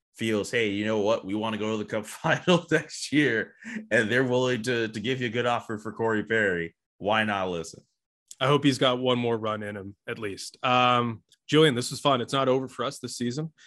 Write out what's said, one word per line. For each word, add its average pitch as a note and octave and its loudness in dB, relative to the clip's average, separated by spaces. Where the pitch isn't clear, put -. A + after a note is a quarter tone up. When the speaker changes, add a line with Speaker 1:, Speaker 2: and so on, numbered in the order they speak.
Speaker 1:
feels, A2 -2
"Hey, A#2 2
you G2+ -2
know A2 0
what? G#2+ 0
We F#2+ -4
wanna A2 -2
go G#2+ -2
to A2 -2
the G#2 -6
Cup G#2+ -6
<laughs> - -
final E3+ 0
next - -2
year," B2+ 2
and A2 2
they're B2+ 2
willing B2+ 0
to, A#2 0
to A2+ -8
give C3 -4
you B2 -2
a - -2
good A#2 -2
offer A#2 -2
for A2 -10
Corey A2 0
Perry, G2 0
why G#2+ 2
not G2 -2
listen? E2+ -8
Speaker 2:
I C3 0
hope C#3+ 4
he's C3+ 4
got B2+ 2
one B2+ 2
more A#2 0
run G#2+ -4
in G#2 -8
him, G2+ -10
at A#2+ -8
least. G2+ -10
Um, B2 4
Julian, D3+ 6
this B2 -2
was B2+ -8
fun. C3 2
It's A2 -4
not C3+ 2
over C3 2
for B2 -6
us D3 -6
this A#2+ -10
season. B2+ -4